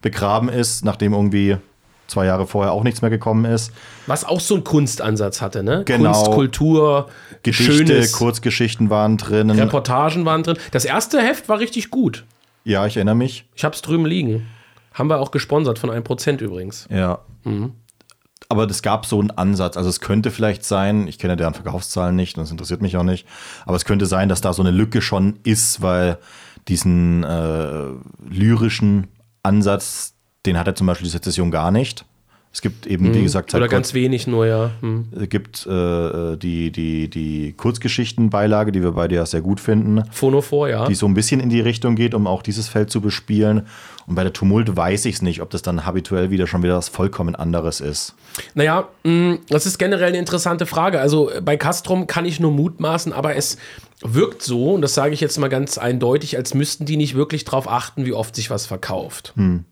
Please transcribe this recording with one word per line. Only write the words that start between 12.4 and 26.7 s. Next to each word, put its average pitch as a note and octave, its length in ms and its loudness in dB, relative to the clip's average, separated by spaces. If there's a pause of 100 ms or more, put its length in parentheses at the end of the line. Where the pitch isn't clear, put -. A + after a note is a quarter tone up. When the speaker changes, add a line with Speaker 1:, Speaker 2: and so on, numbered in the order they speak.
Speaker 1:
Ja, G2+ 220 2
ich A2 100 -2
erinnere G#2+ 180 2
mich. B2 400 -2
Speaker 2:
Ich - 100 -6
hab's D3+ 160 -4
drüben E3 240 0
liegen. B2+ 420 -2 (460)
Haben C3+ 160 -2
wir D3+ 120 2
auch C#3 100 -4
gesponsert C#3 480 0
von B2+ 120 -4
ein A#2 140 -4
Prozent B2+ 380 -2
übrigens. F#2 480 -8
Speaker 1:
Ja. F#2 300 0 (240)
Speaker 2:
Mhm. A2 280 -4 (800)
Speaker 1:
Aber G#2+ 180 2
es G2 140 -6
gab - 240 0
so G#2+ 120 0
einen G#2 120 2
Ansatz. F#2 480 0
Also F2+ 100 0
es F2+ 120 -2
könnte G#2+ 300 0
vielleicht G#2+ 360 -2
sein, G2+ 420 0
ich F2+ 100 -14
kenne F2+ 180 0
deren E2 180 0
Verkaufszahlen F2+ 600 -4
nicht F#2 220 0
und D#2+ 80 -6
es D#2 60 -10
interessiert E2+ 320 -6
mich F2+ 160 -2
auch F2 60 2
nicht, F#2 220 0 (380)
aber F2+ 120 0
es - 100 -2
könnte G2+ 180 2
sein, F#2+ 240 2
dass F2+ 140 0
da F#2 100 0
so F2 80 -2
eine F#2 120 4
Lücke A2 280 2
schon G2 440 0
ist, - 360 0
weil F2+ 380 2 (500)
diesen, F2 560 2